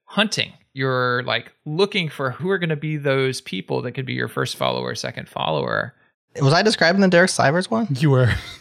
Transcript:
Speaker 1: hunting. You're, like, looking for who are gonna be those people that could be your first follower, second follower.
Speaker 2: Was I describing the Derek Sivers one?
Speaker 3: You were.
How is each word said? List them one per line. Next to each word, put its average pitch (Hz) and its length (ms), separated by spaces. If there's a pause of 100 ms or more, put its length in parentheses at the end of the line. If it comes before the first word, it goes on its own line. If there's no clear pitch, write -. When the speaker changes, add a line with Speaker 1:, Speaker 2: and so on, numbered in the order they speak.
Speaker 1:
hunting. - 480 (200)
You're, 127 520
like, 117 280 (120)
looking 180 460
for 135 200
who 147 200
are 196 80
gonna 165 180
be 156 220
those 135 440
people 156 400
that 123 100
could 135 140
be 120 80
your 123 140
first 131 280
follower, 64 380
second - 340
follower. - 680 (480)
Speaker 2:
Was 139 100
I 170 100
describing 196 380
the 190 80
Derek 180 220
Sivers 160 400
one? 226 180 (100)
Speaker 3:
You 147 120
were. 127 200 (300)